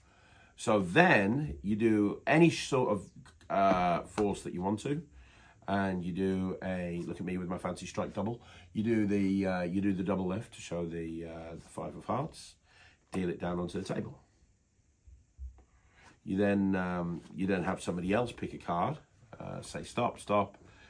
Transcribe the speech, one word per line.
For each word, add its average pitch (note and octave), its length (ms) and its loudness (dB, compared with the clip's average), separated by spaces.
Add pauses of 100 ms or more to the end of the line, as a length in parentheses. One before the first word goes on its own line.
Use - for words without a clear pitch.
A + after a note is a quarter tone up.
(580)
So G#2+ 220 4
then G#2+ 840 6
you G#2 140 -2
do G#2 500 4
any D#3+ 240 8
sort - 420 0
of, G2 180 -4 (400)
uh, F2+ 520 4
force G2+ 400 -2
that E2+ 120 -8
you F2 80 -6
want G#2 200 0
to, D3 200 -2 (680)
and F#2+ 360 0
you F2+ 80 -4
do F#2 520 0
a, F2+ 440 -4
look E2+ 140 -8
at F2 40 -6
me F2+ 120 -2
with F#2 100 -4
my F2+ 100 -4
fancy F2+ 280 -6
strike - 280 -6
double. F#3+ 280 -4 (320)
You A2 100 -2
do A2 220 2
the, G2 400 2
uh, F#2 160 0
you F2+ 180 -2
do G2 140 2
the F#2 100 -2
double F#2 240 0
lift F#2+ 280 -6
to - 60 -16
show E2+ 240 -4
the, E2 420 -6
uh, E2 280 -12
the - 140 -18
five E2 260 -10
of D#2 100 -14
hearts. - 500 -6 (580)
Deal F2+ 160 0
it - 100 -4
down F2 200 -2
onto F2+ 220 -4
the - 120 -6
table. - 260 -6 (2000)
You F#2+ 120 0
then, G2+ 380 4
um, F2+ 460 -2 (120)
you F#2+ 140 -2
then F#2 160 2
have F#2 180 -2
somebody F2+ 320 -2
else A#2 200 2
pick - 200 -8
a A2 40 -12
card, G2+ 400 -2 (420)
uh, F#2 220 -10
say - 220 -12
stop, - 360 -2
stop, G2+ 380 0 (320)